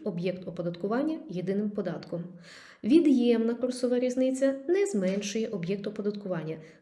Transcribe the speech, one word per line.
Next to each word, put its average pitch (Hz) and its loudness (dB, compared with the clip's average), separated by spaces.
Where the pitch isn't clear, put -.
об'єкт 180 -4
оподаткування 208 -2
єдиним 196 -2
податком. 170 -6
Від'ємна 240 6
курсова 247 0
різниця 262 2
не 392 4
зменшує 208 0
об'єкт 196 -4
оподаткування. 190 -4